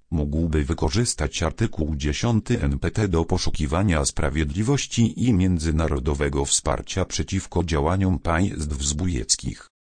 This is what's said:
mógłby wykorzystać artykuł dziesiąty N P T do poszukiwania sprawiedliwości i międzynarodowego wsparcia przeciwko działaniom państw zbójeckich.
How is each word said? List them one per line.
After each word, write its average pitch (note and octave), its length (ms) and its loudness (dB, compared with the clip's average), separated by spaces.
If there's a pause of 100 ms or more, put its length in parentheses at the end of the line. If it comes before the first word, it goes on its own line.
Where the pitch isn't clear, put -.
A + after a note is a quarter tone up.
(100)
mógłby D#2 540 0
wykorzystać E2+ 800 0
artykuł D#2 540 -2
dziesiąty G#2 680 0
N C#2+ 160 0
P E2+ 120 -2
T G#2+ 180 0
do E2 160 2
poszukiwania E2 800 0
sprawiedliwości E2 1200 0
i B2 80 4
międzynarodowego D2+ 1120 2
wsparcia - 600 -2
przeciwko - 600 -2
działaniom E2 540 2
państw D#2 640 -2
zbójeckich. D2 840 -2 (200)